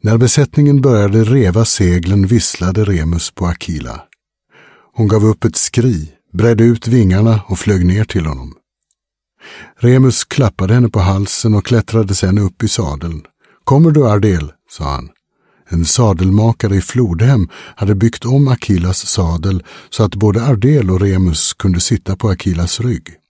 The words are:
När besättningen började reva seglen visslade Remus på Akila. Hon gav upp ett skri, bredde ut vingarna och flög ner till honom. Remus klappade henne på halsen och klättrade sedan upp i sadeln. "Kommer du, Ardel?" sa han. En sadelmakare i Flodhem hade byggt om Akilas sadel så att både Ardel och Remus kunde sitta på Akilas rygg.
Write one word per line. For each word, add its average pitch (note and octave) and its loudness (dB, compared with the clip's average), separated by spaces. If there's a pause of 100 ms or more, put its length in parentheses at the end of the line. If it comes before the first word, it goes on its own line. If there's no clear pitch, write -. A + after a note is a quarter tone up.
När G#2+ 0
besättningen C#3+ 2
började A2 2
reva A2 2
seglen F#2 0
visslade G2 0
Remus E2 -2
på F2 -6
Akila. E2 -8 (920)
Hon G#2+ 0
gav G#2+ 2
upp A2 0
ett - -2
skri, G#2+ -2 (220)
bredde A2 2
ut A#2 2
vingarna A2 2
och F#2 -4
flög F#2+ 0
ner G2 2
till E2 -4
honom. C2+ -8 (1200)
Remus B2+ 2
klappade G#2+ -2
henne A#2+ 2
på G#2+ -2
halsen G2 0
och G2+ 0
klättrade A2 -2
sedan F#2+ 0
upp G2+ -2
i A2 -2
sadeln. D#2 -6 (400)
"Kommer D#3 4
du, D3 2
Ardel?" G2 0 (180)
sa - -12
han. C#2 -8 (600)
En E2+ -2
sadelmakare G2+ 0
i F#2+ 2
Flodhem G#2+ 0 (260)
hade G#2 -2
byggt A2+ -2
om C3+ 2
Akilas F#2 -2
sadel F2 -2 (260)
så - -2
att G2 -2
både G#2+ 0
Ardel B2 2
och F#2 0
Remus F#2 0
kunde F2+ -2
sitta F#2+ -2
på G#2+ -4
Akilas F2 -4
rygg. A2+ -6 (140)